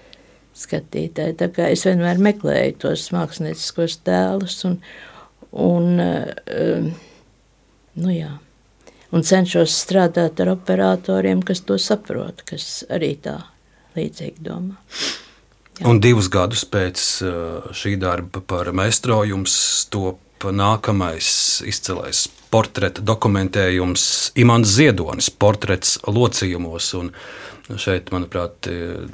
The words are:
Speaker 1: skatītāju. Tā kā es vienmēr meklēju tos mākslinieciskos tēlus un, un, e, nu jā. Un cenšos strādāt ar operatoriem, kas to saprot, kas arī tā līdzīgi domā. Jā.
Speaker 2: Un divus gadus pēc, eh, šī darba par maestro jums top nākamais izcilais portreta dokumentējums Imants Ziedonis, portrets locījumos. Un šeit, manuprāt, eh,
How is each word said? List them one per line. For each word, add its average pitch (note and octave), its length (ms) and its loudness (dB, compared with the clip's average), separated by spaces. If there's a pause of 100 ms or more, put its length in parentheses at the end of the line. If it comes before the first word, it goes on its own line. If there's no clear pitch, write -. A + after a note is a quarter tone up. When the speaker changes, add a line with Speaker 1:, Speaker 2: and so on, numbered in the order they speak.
(560)
Speaker 1:
skatītāju. D#3+ 840 -6
Tā F3 120 0
kā E3+ 200 0
es F3 160 0
vienmēr F3+ 340 2
meklēju D#3+ 580 2
tos - 320 -4
mākslinieciskos E3 920 -4
tēlus F#3 600 0
un, F3+ 140 0 (720)
un, F3 480 2
e, - 720 -2 (1300)
nu F3+ 180 0
jā. D#3 200 -6 (720)
Un E3+ 180 2
cenšos F3 480 4
strādāt E3+ 640 2
ar F#3 140 2
operatoriem, F#3 880 0
kas F3+ 240 -4
to G2 120 0
saprot, - 680 -4
kas - 400 -10
arī D3 320 -4
tā D3 220 -10 (540)
līdzīgi D#3 520 -8
domā. F3+ 320 -10 (1000)
Jā. - 120 0
Speaker 2:
Un A#2 100 8
divus G#2 320 4
gadus G2 320 0
pēc, F#2 380 -4 (240)
eh, E2+ 480 -6
šī G2+ 260 -4
darba F2+ 460 -4
par F2+ 260 -4
maestro G#2+ 540 2
jums G2 300 -2 (360)
top F#2+ 300 -4 (200)
nākamais G2 1300 0
izcilais - 600 -4 (220)
portreta - 540 0
dokumentējums F#2+ 1400 0
Imants A#2 340 6
Ziedonis, G#2 560 4
portrets G#2 760 2
locījumos. F2+ 920 0
Un F2 120 -6 (680)
šeit, F#2 320 -2
manuprāt, F2 560 -4
eh, E2+ 480 -6